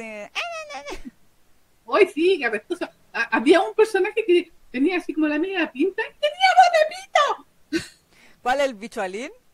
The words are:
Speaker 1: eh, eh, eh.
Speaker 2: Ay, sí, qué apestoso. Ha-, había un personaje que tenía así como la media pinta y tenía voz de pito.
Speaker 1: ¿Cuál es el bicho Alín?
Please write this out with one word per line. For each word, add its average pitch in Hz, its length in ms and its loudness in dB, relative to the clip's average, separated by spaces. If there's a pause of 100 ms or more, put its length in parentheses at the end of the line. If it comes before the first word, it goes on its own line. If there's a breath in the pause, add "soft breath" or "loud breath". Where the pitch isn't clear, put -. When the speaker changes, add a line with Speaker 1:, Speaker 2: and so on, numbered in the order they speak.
Speaker 1:
eh, 214 340 -14
eh, 605 580 -12
eh. - 180 -14 (840)
Speaker 2:
Ay, 370 160 4
sí, 349 300 0
qué 262 80 -4
apestoso. 220 420 -8 (240)
Ha-, 226 240 -4
había 320 260 6
un 440 120 -6
personaje 427 520 0
que 349 260 2 (180)
tenía 320 280 0
así 330 160 -6
como 311 140 0
la 302 100 -2
media 359 340 -4
pinta 381 300 -4
y 539 180 -14
tenía 698 280 0 (100)
voz 659 1200 2
de - 0 -
pito. - 80 -10 (540 soft breath)
Speaker 1:
¿Cuál 269 180 0
es 277 60 2
el 262 80 -6
bicho 214 260 -10
Alín? 208 300 -8 (240)